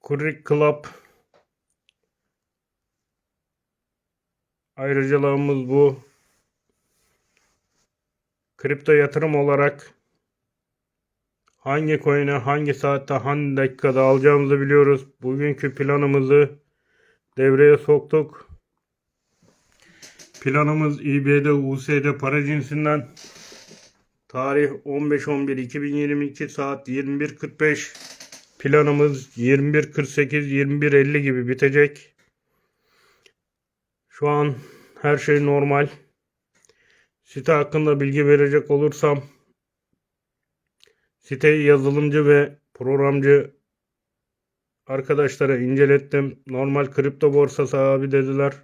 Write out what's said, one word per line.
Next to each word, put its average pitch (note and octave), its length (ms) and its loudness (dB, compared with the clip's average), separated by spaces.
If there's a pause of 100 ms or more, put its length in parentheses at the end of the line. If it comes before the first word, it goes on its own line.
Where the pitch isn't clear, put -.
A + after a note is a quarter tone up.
Kurik D3 460 -8
Club D3+ 380 0 (4000)
ayrıcalığımız C#3 920 -2
bu. C#3 300 2 (2500)
Kripto C#3+ 360 -2
yatırım D3 420 0
olarak C#3+ 580 -2 (1600)
hangi D3+ 460 -4
coin'i C#3+ 280 0
hangi C#3+ 420 -2
saatte, C#3 400 -4
hangi C#3 440 -4
dakikada C3 440 0
alacağımızı C#3 600 4
biliyoruz. C#3 460 4 (140)
Bugünkü C#3 540 -6
planımızı C#3 840 0 (760)
devreye C3+ 400 6
soktuk. D3 720 -2 (1900)
Planımız D3 600 -2
İ C#3 240 -2
B C#3+ 200 2
D D3 60 2
U C3+ 260 -2
S C#3 260 -2
D C#3+ 140 -2
para C#3+ 280 -2
cinsinden. D3+ 640 -4 (1160)
Tarih C#3 440 -2 (140)
on D3 260 -4
beş C#3+ 160 -2
on C#3 200 -2
bir C3+ 100 -4
iki C3 240 -8
bin C#3+ 140 -6
yirmi D3 300 -2
iki, - 240 -10
saat C#3 380 -10
yirmi C#3 320 -6
bir D3 160 -8
kırk C#3 260 -10
beş. D3+ 320 -2 (680)
Planımız D3 760 0
yirmi C#3 360 0
bir D3+ 180 0
kırk C#3+ 180 -6
sekiz, C#3+ 420 -4
yirmi C#3 300 -2
bir D3 120 2
elli C#3+ 280 2
gibi B2+ 260 -2
bitecek. C#3+ 680 0 (1900)
Şu D3 200 -4
an D3 260 -2 (460)
her D3 160 0
şey C#3+ 280 0
normal. C#3+ 440 0 (1300)
Site C#3 280 -4
hakkında D3+ 480 0
bilgi C#3 280 0
verecek C#3+ 440 4
olursam, C#3+ 520 0 (1900)
siteyi D3+ 480 0
yazılımcı C#3+ 600 2
ve C#3+ 300 4 (160)
programcı C#3 840 0 (1300)
arkadaşlara C3+ 680 -2
incelettim. C#3 880 0
"Normal C3+ 380 -2
kripto C#3 480 0
borsası C#3 440 0
abi." C3+ 340 0
dediler. C#3 420 0 (100)